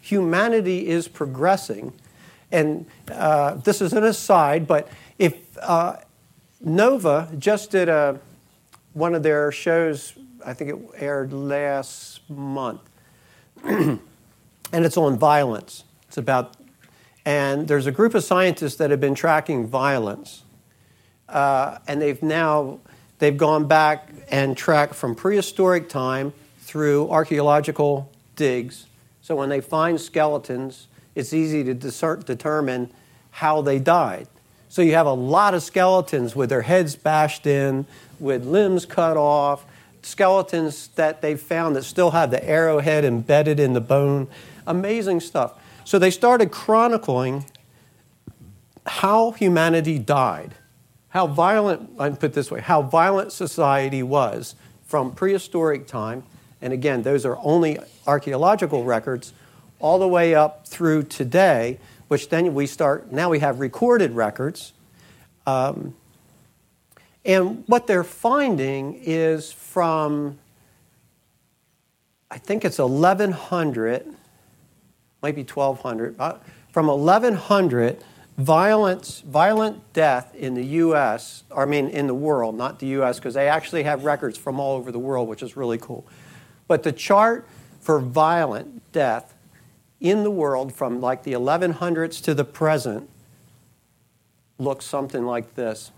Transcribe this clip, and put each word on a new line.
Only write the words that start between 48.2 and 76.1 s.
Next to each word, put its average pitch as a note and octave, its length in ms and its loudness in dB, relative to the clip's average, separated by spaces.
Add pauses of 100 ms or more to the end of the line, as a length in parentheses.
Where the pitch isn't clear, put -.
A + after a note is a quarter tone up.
how A3 460 2
humanity E3 680 2
died, A2+ 560 -2 (540)
how F#3 180 0
violent, F3+ 600 2 (100)
I D3 120 -2
put C#3+ 140 -6
it C#3+ 100 -2
this C#3+ 160 -4
way, A2+ 100 -8
how D3+ 220 2
violent F#3 500 0
society C#3 720 0
was B2 520 -2 (300)
from C3 280 -2
prehistoric E3 720 -2
time. A#2+ 380 -8 (360)
And B2+ 120 -6
again, C3 300 -2
those C3+ 220 0
are D#3 140 -2
only D#3 400 2 (280)
archaeological C#3+ 800 0
records B2 480 -4 (460)
all D#3+ 200 2
the F#3 100 2
way E3+ 260 4
up D3+ 320 2
through D#3 380 0
today, C3+ 760 2 (300)
which - 220 -2
then E3 240 0
we C#3 120 0
start, C#3+ 460 -2
now D#3+ 160 0
we D#3 120 2
have C#3 200 0
recorded F#3+ 520 2
records. A#2 600 -4 (720)
Um, C3+ 480 -2 (1300)
and F#3+ 400 2
what A#3+ 200 2
they're F3+ 180 2
finding D3 1000 -2
is D#3+ 480 -2
from, D3 840 -2 (1900)
I - 80 -16
think G#3 260 -6
it's D#3 140 -2
eleven F3 540 2
hundred, C3+ 720 -4 (1160)
maybe D3 220 -6
twelve C3+ 360 -2
hundred, A#2 380 -6